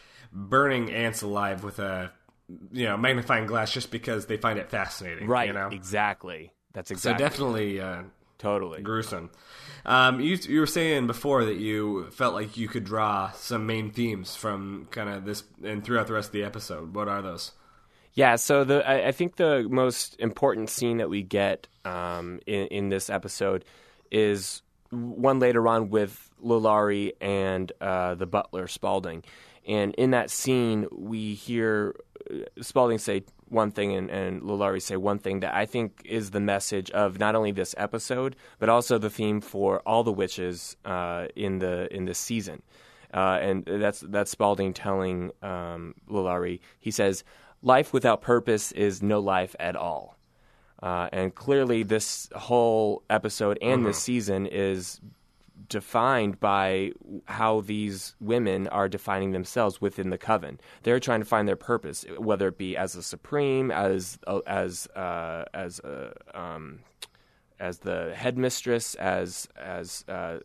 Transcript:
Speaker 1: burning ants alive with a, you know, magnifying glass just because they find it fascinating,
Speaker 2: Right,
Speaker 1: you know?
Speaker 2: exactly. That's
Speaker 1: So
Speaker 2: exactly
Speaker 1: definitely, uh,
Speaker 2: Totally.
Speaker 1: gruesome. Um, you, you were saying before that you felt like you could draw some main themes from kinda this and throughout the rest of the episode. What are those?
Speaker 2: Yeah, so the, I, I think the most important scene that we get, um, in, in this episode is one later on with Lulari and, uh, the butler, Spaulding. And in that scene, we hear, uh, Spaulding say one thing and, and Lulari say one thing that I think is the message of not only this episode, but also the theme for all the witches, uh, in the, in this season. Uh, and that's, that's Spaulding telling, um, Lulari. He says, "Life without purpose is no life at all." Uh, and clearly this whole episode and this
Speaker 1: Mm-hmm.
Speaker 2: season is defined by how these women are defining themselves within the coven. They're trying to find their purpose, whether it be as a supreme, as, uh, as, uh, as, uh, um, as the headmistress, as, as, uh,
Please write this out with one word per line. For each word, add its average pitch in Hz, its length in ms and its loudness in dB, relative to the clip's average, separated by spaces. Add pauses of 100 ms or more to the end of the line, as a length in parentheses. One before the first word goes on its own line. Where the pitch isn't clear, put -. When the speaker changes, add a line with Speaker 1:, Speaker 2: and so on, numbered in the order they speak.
(320)
Speaker 1:
burning 120 600 2
ants 113 300 0
alive 101 420 -2
with 101 160 -8
a, 92 320 -4 (580)
you 123 140 -2
know, 104 120 2
magnifying 120 500 2
glass 110 260 -2
just - 180 -6
because 113 360 -4
they 110 100 -2
find 107 240 0
it - 100 -10
fascinating, 95 560 -6
Speaker 2:
Right, 120 220 2
Speaker 1:
you 101 60 -4
know? 98 180 -2
Speaker 2:
exactly. 92 800 -4 (200)
That's 95 180 -12
Speaker 1:
So 101 40 -4
Speaker 2:
exactly 110 300 0
Speaker 1:
definitely, 110 560 -2
uh, 92 220 -8 (360)
Speaker 2:
Totally. 95 440 -2
Speaker 1:
gruesome. 104 480 -4 (560)
Um, 127 340 6
you, 165 160 2 (120)
you 151 120 4
were 156 80 4
saying 151 400 2
before 123 380 2
that 107 100 0
you 104 560 -2
felt 123 220 0
like 104 220 -6
you 113 120 -4
could 120 160 -4
draw 101 480 0
some 110 340 -4
main 110 240 -2
themes 107 460 -4
from 98 560 -6
kinda 101 280 -6
this 101 220 -8 (220)
and 104 200 -4
throughout 117 220 2
the 113 60 -4
rest 104 160 -2
of - 40 -12
the 104 120 -2
episode. 92 500 -10
What 104 140 -2
are 101 140 -2
those? 87 300 -10 (600)
Speaker 2:
Yeah, 123 240 6
so 139 260 4
the, 139 260 4
I, 127 200 4
I 135 40 4
think 175 240 -2
the 147 320 4
most 127 520 2
important 113 500 0
scene 117 280 0
that 95 120 0
we 101 140 0
get, 98 420 2 (180)
um, 87 640 -6
in, 98 220 -2
in 101 200 -2
this 95 220 -2
episode 98 540 -2 (480)
is 104 500 2 (320)
one 120 460 2
later 120 280 6
on 113 220 2
with 104 400 0 (140)
Lulari 107 760 4
and, 95 500 0 (100)
uh, 92 340 0
the 90 120 -4
butler, 92 400 -2
Spaulding. 92 580 -4 (420)
And 101 280 0
in 127 160 4
that 123 200 2
scene, 117 640 2
we 107 420 -6
hear, 110 600 0 (360)
uh, - 320 -10
Spaulding 120 360 4
say 98 260 -2 (240)
one 110 220 2
thing 101 240 0
and, 95 160 -4
and 95 320 -4
Lulari 98 400 0
say 98 140 -4
one 101 220 0
thing 98 220 -2
that 95 140 -2
I 101 120 2
think 117 380 -4
is 107 280 -4
the 101 80 0
message 98 500 0
of 98 280 2
not 107 160 4
only 110 180 2
this 98 260 -4
episode, 127 580 -4 (220)
but 110 100 2
also 120 300 6
the 104 120 0
theme 104 300 -2
for 98 400 0
all 113 240 4
the 113 80 2
witches, 90 720 -4
uh, 87 420 -4 (100)
in 98 240 0
the, 90 340 0
in 95 100 -4
this 90 140 -4
season. 95 440 -4 (500)
Uh, 92 280 2
and 95 240 0
that's, 101 360 0
that's 98 320 -2
Spaulding 98 420 2
telling, 92 560 -2 (120)
um, 87 520 -8 (160)
Lulari. 90 480 -2 (220)
He - 100 -6
says, 98 320 2 (400)
"Life 131 300 6
without 120 300 4
purpose 113 500 2
is 98 300 0
no 104 180 4
life 95 400 0
at 87 160 -2
all." 73 420 -6 (640)
Uh, 90 300 -2
and 92 220 -2
clearly 123 500 2
this 107 500 -2
whole 110 760 4
episode 107 540 2
and 123 240 4
this 101 120 2
Speaker 1:
Mm-hmm. - 60 -4
Speaker 2:
season 101 420 0
is 95 540 -2 (680)
defined 113 720 2
by 98 500 2 (360)
how 110 360 2
these 104 580 -4
women 104 480 2
are 98 200 2
defining 98 440 -2
themselves 95 480 0
within 95 300 -2
the 90 80 -4
coven. 85 420 0 (220)
They're 123 180 4
trying 117 200 2
to 107 60 -4
find 107 220 4
their 95 80 2
purpose, - 480 -4 (140)
whether 101 300 2
it 87 100 -4
be 92 180 -6
as 92 200 -4
a 87 60 -10
supreme, 131 680 -2
as, 95 560 0
uh, 95 200 -2
as, 92 420 -4
uh, 85 560 -6 (100)
as, 90 260 -8
uh, 67 320 -10 (220)
um, 80 460 -12 (800)
as 90 180 -6
the 85 360 -4
headmistress, 123 800 -2
as, 92 600 -2
as, 87 520 -10
uh, 87 360 -8